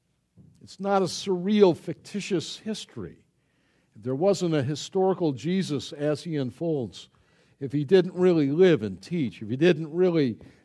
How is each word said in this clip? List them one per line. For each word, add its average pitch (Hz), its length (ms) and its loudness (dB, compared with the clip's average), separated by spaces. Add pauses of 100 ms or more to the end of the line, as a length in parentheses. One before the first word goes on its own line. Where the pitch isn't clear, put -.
(600)
It's - 180 -20
not 196 220 0
a 185 40 0
surreal, 190 680 2
fictitious - 840 -8
history. 104 580 -12 (800)
If 104 80 -18
there 127 100 -4
wasn't 175 420 0
a 147 60 2
historical 180 680 -2
Jesus 151 640 -4
as 147 280 -4
he 170 140 -8
unfolds, 135 720 -6 (540)
if 135 100 -8
he 147 140 -2
didn't 185 280 4
really 165 380 2
live 160 320 6
and 95 180 -6
teach, 143 400 -6
if 104 80 -10
he 120 60 -4
didn't 156 360 2
really, 165 460 2 (260)